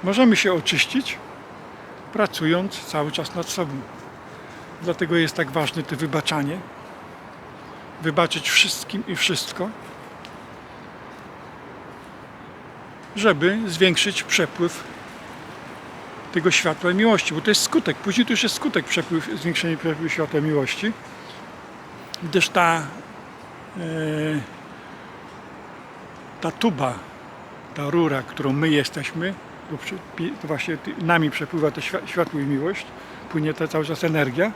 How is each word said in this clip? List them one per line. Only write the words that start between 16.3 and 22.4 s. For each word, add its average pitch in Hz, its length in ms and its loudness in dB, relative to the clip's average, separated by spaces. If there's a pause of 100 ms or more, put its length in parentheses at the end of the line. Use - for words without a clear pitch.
tego 170 180 6
światła 170 400 4
i 185 40 4
miłości, 208 380 6
bo 160 80 0
to 214 100 4
jest 202 100 6
skutek, - 360 2
później 214 280 4
to 240 80 2
już 208 100 4
jest 226 120 2
skutek, 196 300 0
przepływ, 165 440 0 (100)
zwiększenie 170 380 0
przepływu 160 320 0
światła 156 300 2
i 143 40 2
miłości, 151 480 2 (1300)
gdyż 170 260 4